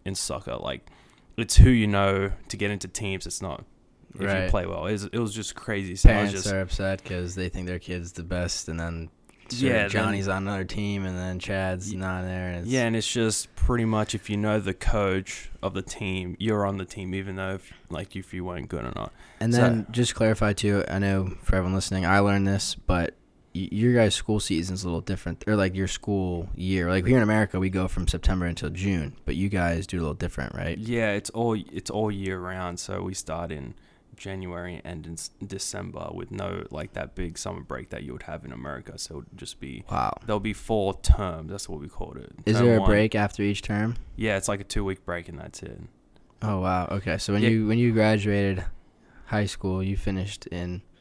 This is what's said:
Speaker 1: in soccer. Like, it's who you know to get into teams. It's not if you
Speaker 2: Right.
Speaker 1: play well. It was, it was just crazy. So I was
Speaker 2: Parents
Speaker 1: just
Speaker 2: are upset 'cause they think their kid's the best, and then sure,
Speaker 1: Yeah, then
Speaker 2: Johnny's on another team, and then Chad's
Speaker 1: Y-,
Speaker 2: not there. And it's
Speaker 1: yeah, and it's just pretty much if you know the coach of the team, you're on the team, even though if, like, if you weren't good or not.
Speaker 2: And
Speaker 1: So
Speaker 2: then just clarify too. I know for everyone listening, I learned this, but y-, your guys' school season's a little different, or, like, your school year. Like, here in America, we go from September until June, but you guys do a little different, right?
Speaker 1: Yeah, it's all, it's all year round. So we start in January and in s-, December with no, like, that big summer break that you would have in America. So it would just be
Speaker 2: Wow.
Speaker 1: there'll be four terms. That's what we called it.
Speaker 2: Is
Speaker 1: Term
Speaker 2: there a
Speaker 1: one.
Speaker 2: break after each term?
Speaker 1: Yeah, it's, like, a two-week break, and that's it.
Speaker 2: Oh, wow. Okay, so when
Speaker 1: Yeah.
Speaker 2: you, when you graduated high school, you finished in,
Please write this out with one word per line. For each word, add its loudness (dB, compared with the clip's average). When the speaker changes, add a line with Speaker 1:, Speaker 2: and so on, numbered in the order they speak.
Speaker 1:
in -6
soccer. -6
Like, -8
it's -2
who 12
you 6
know 2
to -8
get 0
into -4
teams. -6
It's -8
not -8
if -10
you -2
Speaker 2:
Right. 2
Speaker 1:
play 2
well. -4
It 0
was, -2
it -4
was 0
just -8
crazy. -4
So 12
I 10
was 4
Speaker 2:
Parents -2
Speaker 1:
just 0
Speaker 2:
are 2
upset -2
'cause -4
they -2
think -4
their -4
kid's -8
the -10
best, -4
and -4
then -6
sure, 0
Speaker 1:
Yeah, 4
then 0
Speaker 2:
Johnny's 0
on 0
another -2
team, -4
and -4
then -4
Chad's -4
Speaker 1:
Y-, -6
Speaker 2:
not -4
there. -4
And -6
it's -6
Speaker 1:
yeah, 2
and 2
it's -2
just 0
pretty 4
much 2
if -6
you -2
know 2
the -2
coach 0
of -2
the -4
team, -6
you're 2
on -2
the -6
team, -8
even -6
though -4
if, -12
like, -8
if -12
you -6
weren't -8
good -6
or -6
not. -8
Speaker 2:
And 2
Speaker 1:
So 6
Speaker 2:
then 4
just 2
clarify 4
too. 2
I -2
know 2
for 2
everyone 2
listening, 0
I 6
learned 4
this, 0
but 0
y-, -4
your 4
guys' 6
school 0
season's 0
a -2
little 0
different, -6
or, 2
like, 4
your 2
school -2
year. 0
Like, 2
here 6
in 6
America, 2
we 0
go 0
from -2
September 2
until -4
June, -2
but -2
you 0
guys 0
do -6
a -2
little -2
different, -6
right? -4
Speaker 1:
Yeah, 0
it's -4
all, 0
it's -6
all 0
year -4
round. -6
So -6
we -6
start -6
in -10
January -10
and -12
in -10
s-, -10
December -8
with -10
no, -6
like, -10
that -10
big -6
summer -8
break -10
that -10
you -10
would -12
have -12
in -12
America. -12
So -10
it -10
would -16
just -14
be -12
Speaker 2:
Wow. 0
Speaker 1:
there'll -2
be -4
four -2
terms. 4
That's -10
what -8
we -12
called -10
it. -16
Speaker 2:
Is 6
Speaker 1:
Term 6
Speaker 2:
there 8
a 4
Speaker 1:
one. 6
Speaker 2:
break 6
after 0
each 2
term? 0
Speaker 1:
Yeah, 0
it's, -4
like, 0
a -12
two-week -2
break, -6
and -10
that's -14
it. -12
Speaker 2:
Oh, 0
wow. 0
Okay, -2
so -2
when 2
Speaker 1:
Yeah. 6
Speaker 2:
you, 4
when 2
you 4
graduated 2
high 0
school, -2
you -2
finished -4
in, -6